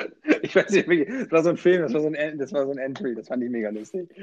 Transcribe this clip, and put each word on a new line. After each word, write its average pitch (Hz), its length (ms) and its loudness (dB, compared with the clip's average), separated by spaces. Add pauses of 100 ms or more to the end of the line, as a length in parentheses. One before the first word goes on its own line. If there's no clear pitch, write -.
(420)
ich - 120 -6
weiß - 160 4
nicht, 196 180 4
wie, 160 160 4
das 240 280 -6
war 160 100 6
so 170 80 2
ein 147 60 0
Film, 180 260 4
das 127 100 -2
war 151 100 0
so 151 40 0
ein 156 80 -2
En-, 151 240 -4
das 135 140 -6
war 139 140 0
so 139 40 -4
ein 139 80 -6
Entry, 131 380 -6
das 110 120 -10
fand 127 140 -4
ich 120 80 -4
mega 110 200 -2
lustig. 110 380 -8 (140)